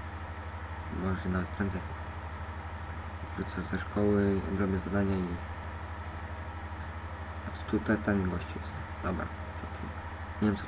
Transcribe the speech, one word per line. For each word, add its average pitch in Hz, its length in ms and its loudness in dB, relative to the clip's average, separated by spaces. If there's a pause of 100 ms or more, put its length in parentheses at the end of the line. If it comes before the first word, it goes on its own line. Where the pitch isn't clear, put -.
(1040)
Może 92 260 2
nawet 92 180 2
prędzej. 92 340 0 (1600)
Wrócę - 240 -2 (100)
ze 92 80 2
szkoły, 101 640 6 (180)
robię 95 260 4
zadania 98 300 4
i 90 120 2 (2250)
a - 240 -6
tutaj 107 260 4
ten 98 320 4
gościu - 300 -2
jest. - 120 -6 (320)
Dobra. 92 220 0 (1160)
Nie 107 60 6
wiem, 101 100 4
co - 100 -4